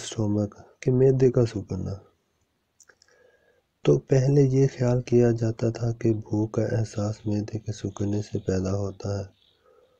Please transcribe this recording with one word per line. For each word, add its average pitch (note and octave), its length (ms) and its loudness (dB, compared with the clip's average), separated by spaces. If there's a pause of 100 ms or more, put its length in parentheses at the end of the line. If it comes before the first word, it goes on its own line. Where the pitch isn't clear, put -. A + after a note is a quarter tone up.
stomach, G#2 500 -2 (280)
कि C3+ 100 0
मैदे C3 380 6
का B2 160 4
सिकुड़ना। F#2+ 540 -6 (1800)
तो D3 120 4 (120)
पहले C#3 360 4
ये C3+ 240 4
ख्याल B2 320 0
किया A#2+ 320 4
जाता A2+ 380 -2
था A#2 220 -4
कि A2+ 200 -2
भूख G#2+ 420 -2
का A2 140 0
एहसास G#2+ 580 -4
मैदे G#2+ 320 -4
के G#2+ 140 -10
सिकुड़ने G2+ 500 -4
से - 160 -8
पैदा F#2+ 320 -2
होता G2+ 480 -6
है F#2+ 60 -8 (760)